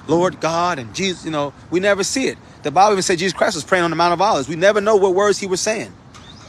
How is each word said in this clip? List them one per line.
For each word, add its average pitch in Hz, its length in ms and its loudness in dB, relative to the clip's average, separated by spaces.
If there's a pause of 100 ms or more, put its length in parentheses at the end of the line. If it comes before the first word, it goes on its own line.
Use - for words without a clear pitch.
Lord 165 340 0
God, 165 380 -2
and 117 160 -14
Jesus, 185 300 -6
you 170 60 -8
know, 143 220 -4 (180)
we 175 100 0
never 202 220 2
see 262 260 -2
it. 123 100 -6 (240)
The 147 80 -4
Bible 185 220 4
even 196 100 0
said 180 160 0
Jesus 180 180 -4
Christ 214 180 0
was 151 100 -8
praying 185 200 2
on 170 60 0
the 160 60 -4
Mount 175 160 2
of 165 80 0
Olives. 190 280 0
We 170 80 -6
never 202 240 2
know 214 160 2
what 196 180 4
words 196 240 2
he 202 80 -8
was 185 140 -4
saying, 190 320 -6 (560)